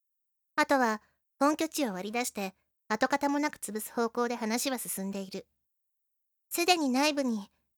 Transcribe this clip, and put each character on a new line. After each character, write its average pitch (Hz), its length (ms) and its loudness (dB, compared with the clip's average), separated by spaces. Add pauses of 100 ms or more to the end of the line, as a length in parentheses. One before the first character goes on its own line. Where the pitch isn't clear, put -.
(560)
あ 302 100 4
と 285 120 4
は、 220 240 2 (380)
本 294 160 4
拠 320 120 0
地 294 180 -2
を 202 60 -2
割 190 200 -6
り 240 60 -4
出 247 60 -2
し - 60 -6
て、 196 240 -6 (340)
跡 214 200 2
形 285 200 2
も 285 120 2
な 294 100 0
く - 80 -12
潰 214 220 -8
す - 120 -10
方 233 160 0
向 240 200 -2
で 240 80 -4
話 233 340 -2
は 247 80 -2
進 190 280 -6
ん 196 40 -4
で 196 100 -6
い 190 100 -10
る。 - 160 -10 (1040)
す 339 140 0
で 359 120 6
に 302 120 2
内 277 240 4
部 285 100 -2
に 220 280 -4 (260)